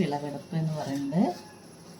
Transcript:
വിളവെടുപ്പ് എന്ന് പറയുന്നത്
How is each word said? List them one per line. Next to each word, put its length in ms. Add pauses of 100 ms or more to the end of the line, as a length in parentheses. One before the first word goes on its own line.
വിളവെടുപ്പ് 600
എന്ന് 180
പറയുന്നത് 480 (720)